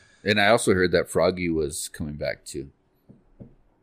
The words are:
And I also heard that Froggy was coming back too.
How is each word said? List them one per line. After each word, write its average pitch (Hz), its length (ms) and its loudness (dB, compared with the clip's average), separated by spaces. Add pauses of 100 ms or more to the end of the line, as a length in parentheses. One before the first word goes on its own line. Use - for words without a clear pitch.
(240)
And 104 160 2
I 101 80 4
also 110 260 4
heard 90 180 2
that 85 180 2
Froggy 90 380 0
was 78 400 -4
coming 76 260 -10
back 69 300 -8
too. 69 260 -12 (1120)